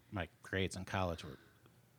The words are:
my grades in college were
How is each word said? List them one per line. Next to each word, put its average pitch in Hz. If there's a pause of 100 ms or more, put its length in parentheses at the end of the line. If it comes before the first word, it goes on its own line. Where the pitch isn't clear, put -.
(120)
my 95 (160)
grades 95
in 92
college 90
were 67 (600)